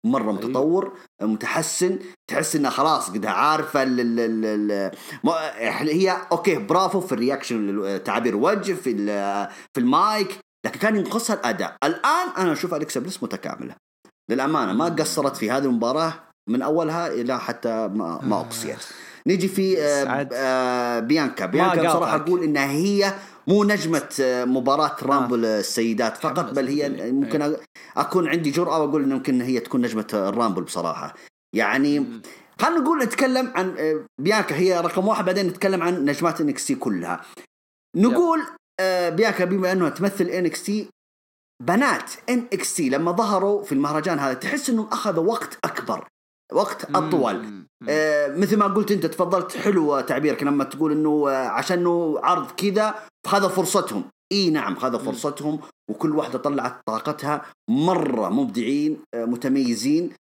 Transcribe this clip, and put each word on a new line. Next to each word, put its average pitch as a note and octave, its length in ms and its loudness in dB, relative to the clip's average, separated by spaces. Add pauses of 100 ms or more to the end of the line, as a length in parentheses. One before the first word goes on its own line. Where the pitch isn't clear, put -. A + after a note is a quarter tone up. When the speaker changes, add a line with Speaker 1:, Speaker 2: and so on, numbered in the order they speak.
Speaker 1:
مرة A2+ 260 2
Speaker 2:
غريب. G2 120 -4
Speaker 1:
متطور، D#3 480 0 (300)
متحسن، E3 760 -2 (320)
تحس D#3+ 260 -2
إنها C#3 140 2
خلاص C3 400 0
قد G2+ 160 -4
عارفة C#3+ 560 2
ال-، B2+ 180 0
ال-، A#2 200 0
ال-، A2 240 0
ال-، G#2 480 0 (320)
ما-، D#3 360 0 (200)
هي F3 360 2 (160)
أوكي، D#3+ 240 2
برافو F3+ 440 2
في - 120 -4
الرياكشن، A#2+ 540 0
لل-، G2 360 -2
تعابير A2 340 0
وجه، F#3 360 2
في F3 180 -2
ال-، G2+ 580 -2 (260)
في C3 60 -2
المايك، F#3+ 580 2 (280)
لكن - 120 -6
كان G#3+ 180 2
ينقصها G#3+ 380 -2
الأداء. G2+ 500 -4
الآن C#4+ 440 2 (100)
أنا F3+ 140 2
أشوف E3+ 220 -4
أليكسا D3 260 -4
بليس E3+ 220 -8
متكاملة. - 520 -8 (560)
للأمانة، C3 420 0
ما D3+ 160 2
Speaker 2:
مم. D#3+ 80 -2
Speaker 1:
قصرت C#3+ 400 -2
في G#2+ 140 -2
هذه C#3 140 0
المباراة C3 480 2 (360)
من B2 140 0
أولها D#3+ 440 0
إلى A#2+ 340 -2
حتى A2+ 480 -4
ما، F#2 340 -4
ما G2+ 140 0
Speaker 2:
آه. E2+ 40 0
Speaker 1:
أقصيت. - 440 -8 (420)
نيجي F#3 220 2
في، F#3+ 340 2
آه، C#3+ 220 2
Speaker 2:
سعد. C3 280 -2
Speaker 1:
آه، B2 680 0
بيانكا. B2+ 460 0
Speaker 2:
ما F2 60 -4
Speaker 1:
بيانكا E3+ 360 4
بصراحة D3 240 2
Speaker 2:
قاطعك. D3+ 160 0
Speaker 1:
أقول F3+ 140 2
إنها C#3+ 280 2
هي G3 440 2 (320)
مو G3+ 180 6
نجمة، E3 440 2 (120)
آه، B2+ 240 2
مباراة C3+ 580 2
Speaker 2:
آه. - 20 -8
Speaker 1:
رامبل B2 400 2
السيدات A2+ 720 0
فقط، D#3 220 -2
Speaker 2:
حمس E3 120 -2
Speaker 1:
بل C3 180 0
هي C#3+ 180 0
Speaker 2:
الدنيا. A#2+ 260 -4
Speaker 1:
ممكن C#3 300 0
Speaker 2:
إيه. D3 140 0
Speaker 1:
أ-، - 40 -10 (360)
أكون D#3+ 320 0
عندي D#3 220 2
جرأة D#3+ 320 2
وأقول D3 200 2
إنه C3+ 120 2
ممكن B2+ 280 0
هي B2 180 0
تكون C3 200 -2
نجمة A2 340 0
الرامبل G2+ 480 0
بصراحة. D#2+ 520 -6 (420)
يعني C3+ 440 2
Speaker 2:
مم. A#2 220 -6 (380)
Speaker 1:
خلينا D#4+ 200 4
نقول C#4+ 220 2
نتكلم B3+ 520 0
عن، F#3 240 -2
آه، D#3 260 -2 (160)
بيانكا F#3 360 2
هي F3+ 240 4
رقم F#3 280 0
واحد، G#3+ 160 2
بعدين F#3 220 0
نتكلم F#3 360 0
عن E3+ 220 0
نجمات D3+ 360 0
إن D3 80 2
إكس C3+ 180 -4
تي C3+ 80 0
كلها. F2 460 -4 (760)
نقول، D#4+ 420 4
Speaker 2:
يب. - 80 -4 (340)
Speaker 1:
آه، F3+ 280 2
بيانكا F#3+ 360 2
بما F#3 280 0
أنها F3+ 160 2
تمثل F#3+ 360 -2
إن F3+ 220 -2
إكس - 160 -4
تي، G#3 260 -4 (760)
بنات A#3 480 2 (180)
إن A#3+ 240 0
إكس - 220 -4
تي C#3+ 140 0
لما E3 240 0
ظهروا G3+ 520 2
في - 80 -6
المهرجان D3+ 460 0
هذا C3+ 160 -2
تحس C4+ 360 -4
إنهم A3 220 0
أخذوا E3 320 0
وقت - 400 -2
أكبر، - 440 -6 (440)
وقت - 380 -2
Speaker 2:
مم. C#3+ 60 2
Speaker 1:
أطول. C#3+ 460 2
Speaker 2:
مم. G2+ 240 -14 (220)
Speaker 1:
آه، D3 480 2
مثل G3 200 4
ما G#3 100 4
قلت G#3 260 2
أنت، D#3+ 140 2
تفضلت، F3+ 500 0
حلوة D3+ 440 2
تعبيرك C#3 420 0
لما C#3+ 220 2
تقول D3+ 280 0
إنه، D3+ 380 2
آه، C3 180 0
عشان C#3 300 0
إنه E3+ 440 2
عرض F3 280 0
كذا G#3 440 0 (320)
فخذوا G3 220 4
فرصتهم. F3+ 560 0 (280)
إي F#3+ 180 2
نعم، B2+ 260 0
خذوا A#2+ 240 -2
Speaker 2:
مم. A#2+ 120 -4
Speaker 1:
فرصتهم، D3+ 480 -4 (300)
وكل D3+ 260 0
واحدة C3 220 -2
طلعت C3 380 -2 (100)
طاقتها. D3 560 -4 (280)
مرة C#3 580 2
مبدعين، C3+ 720 0 (160)
آه، A#2 100 -4
متميزين. B2+ 880 0 (140)